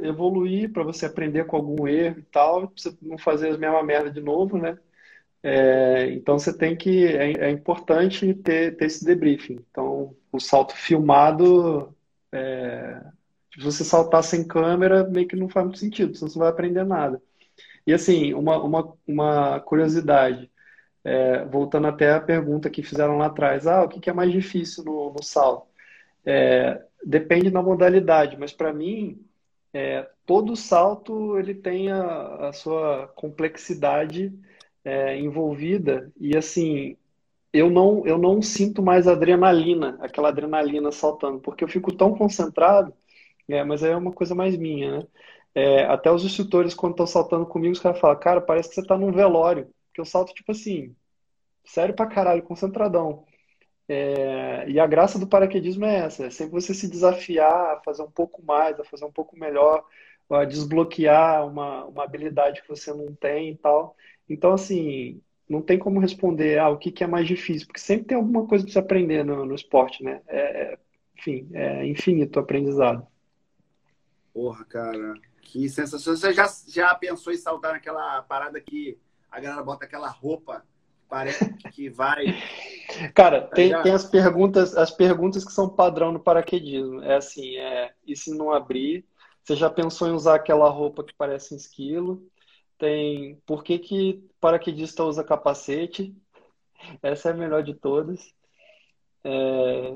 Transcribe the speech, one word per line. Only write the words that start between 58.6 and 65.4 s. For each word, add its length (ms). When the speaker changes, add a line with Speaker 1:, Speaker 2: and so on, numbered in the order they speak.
Speaker 1:
a 60
fazer 200
um 60
pouco 260
melhor, 460
a 160
desbloquear 1000
uma, 380
uma 180
habilidade 580
que 80
você 240
não 220
tem 360
e 60
tal. 380
Então, 240
assim, 640